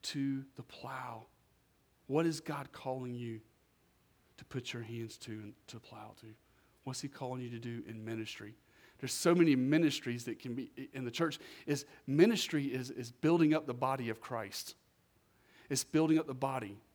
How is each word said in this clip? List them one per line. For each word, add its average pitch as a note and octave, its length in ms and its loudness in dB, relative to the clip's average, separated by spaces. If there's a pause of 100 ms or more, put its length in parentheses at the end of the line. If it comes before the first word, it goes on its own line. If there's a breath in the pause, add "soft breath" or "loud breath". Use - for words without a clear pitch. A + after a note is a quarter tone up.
to C#3 420 -2 (120)
the - 80 -12
plow. B2+ 600 -10 (840)
What D#3 180 4
is D#3 140 0
God C#3+ 320 -8
calling B2+ 420 -4
you A#2 260 -6 (960)
to - 80 -18
put - 260 -6
your A#2 100 -6
hands A2+ 360 -8
to - 120 -14
and G#2+ 220 -10 (160)
to A#2 100 -14
plow G#2+ 420 -16
to? A#2 60 -18 (580 soft breath)
What's C3 180 -6
He C#3 60 -6
calling B2+ 340 -6
you A#2+ 80 -6
to A#2+ 80 -8
do A#2 280 -6
in A2 180 -10
ministry? A2 500 -8 (440 soft breath)
There's C3 140 -6
so F3 220 4
many E3 200 6
ministries C3 680 2
that A#2 160 -6
can B2 140 -6
be B2+ 180 -8 (220)
in C3 100 -6
the A#2+ 60 -2
church. D#3+ 280 0 (280 loud breath)
Is D3 180 0 (220 loud breath)
ministry D#3+ 580 6
is, B2+ 260 -2
is A#2+ 220 -8
building D#3 420 6
up D3+ 120 0
the B2 80 -2
body B2+ 340 0
of A2 120 -4
Christ. - 540 -8 (960 soft breath)
It's C3+ 140 0
building D#3+ 340 6
up - 80 0
the C3+ 80 -4
body. B2+ 440 -4 (160)